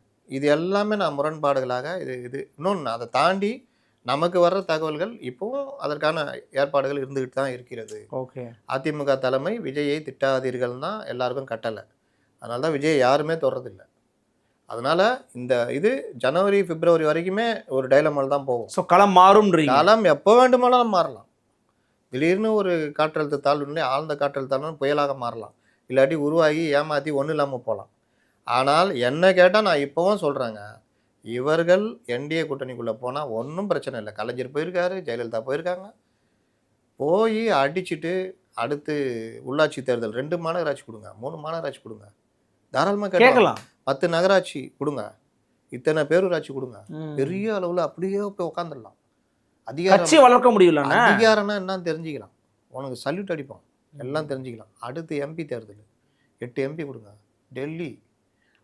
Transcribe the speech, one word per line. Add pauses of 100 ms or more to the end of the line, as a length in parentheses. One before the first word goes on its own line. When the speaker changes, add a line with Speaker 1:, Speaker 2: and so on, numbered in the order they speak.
(300)
Speaker 1:
இது
எல்லாமே
நான்
முரண்பாடுகளாக (140)
இது,
இது. (140)
இன்னொன்னு,
அதை
தாண்டி (560)
நமக்கு
வர்ற
தகவல்கள்
இப்பவும் (100)
அதற்கான (360)
ஏற்பாடுகள்
இருந்துகிட்டு
தான்
இருக்கிறது. (140)
Speaker 2:
ஓகே. (260)
Speaker 1:
அதிமுக
தலைமை
"விஜயை
திட்டாதீர்கள்"
தான்
எல்லாருக்கும்
கட்டளை. (580)
அதனால
தான்
விஜய்
யாருமே
தொடறதில்லை. (840)
அதனால (320)
இந்த (180)
இது (260)
ஜனவரி,
பிப்ரவரி
வரைக்குமே (180)
ஒரு
டைலமால
தான்
போகும்.
Speaker 2:
So,
களம்
மாறும்ன்றீங்க?
Speaker 1:
களம்
எப்போ
வேண்டுமானாலும்
மாறலாம். (840)
திடீர்னு
ஒரு (240)
காற்றழுத்த
தாழ்வு
நிலை,
ஆழ்ந்த
காற்றழுத்த
தாழ்வு
புயலாக
மாறலாம், (360)
இல்லாட்டி
உருவாகி (100)
ஏமாத்தி
ஒண்ணும்
இல்லாம
போலாம். (560)
ஆனால்
என்ன
கேட்டா,
நான்
இப்பவும்
சொல்றேங்க, (600)
இவர்கள் (220)
என்
டி
ஏ
கூட்டணிக்குள்ள
போனா
ஒண்ணும்
பிரச்சனை
இல்லை.
கலைஞர்
போயிருக்காரு,
ஜெயலலிதா
போயிருக்காங்க. (1120)
போய் (120)
அடிச்சிட்டு (420)
அடுத்து (520)
உள்ளாட்சி
தேர்தல்,
ரெண்டு
மாநகராட்சி
கொடுங்க,
மூணு
மாநகராட்சி
கொடுங்க, (680)
தாராளமா
கேட்கலாம்.
Speaker 2:
கேட்கலாம். (220)
Speaker 1:
பத்து
நகராட்சி (180)
கொடுங்க, (720)
இத்தனை
பேரூராட்சி
கொடுங்க, (100)
Speaker 2:
ம்.
Speaker 1:
பெரிய
அளவுல
அப்படியே
போய்
உட்காந்துடலாம். (720)
அதிகாரம்,
Speaker 2:
கட்சி
வளர்க்க
முடியலண்ணா.
Speaker 1:
அதிகாரம்னா
என்னன்னு
தெரிஞ்சுக்கலாம். (400)
உனக்கு
சல்யூட்
அடிப்பான், (320)
எல்லாம்
Speaker 2:
ம்.
Speaker 1:
தெரிஞ்சுக்கலாம்.
அடுத்து
எம்
பி
தேர்தல், (560)
எட்டு
எம்
பி
கொடுங்க, (400)
டெல்லி. (720)